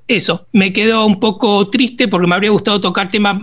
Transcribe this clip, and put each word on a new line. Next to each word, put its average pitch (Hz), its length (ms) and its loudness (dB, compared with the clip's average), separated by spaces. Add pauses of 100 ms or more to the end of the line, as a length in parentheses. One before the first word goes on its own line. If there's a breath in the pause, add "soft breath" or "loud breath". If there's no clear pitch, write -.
Eso, 175 440 -2
me 190 200 2
quedo 220 340 0
un 202 140 2
poco 202 500 0
triste 240 380 0
porque 180 180 0
me 175 80 2
habría 202 160 0
gustado 208 300 0
tocar 190 300 -2
temas 202 320 0